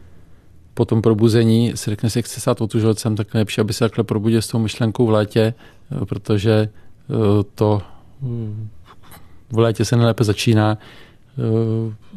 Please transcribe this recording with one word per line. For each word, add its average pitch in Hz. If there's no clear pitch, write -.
po 117
tom 113
probuzení 113
si -
řekne 104
si: 120
„Chce -
stát 123
otužilcem“, 110
tak 107
nejlepší, 110
aby 107
se -
takhle 110
probudil 110
s -
tou 120
myšlenkou 113
v 110
létě, 110
eh, -
protože, 107
eh, -
to, 104
eh, 135
v 107
létě 113
se 123
nejlépe 117
začíná. 107
Eh, 113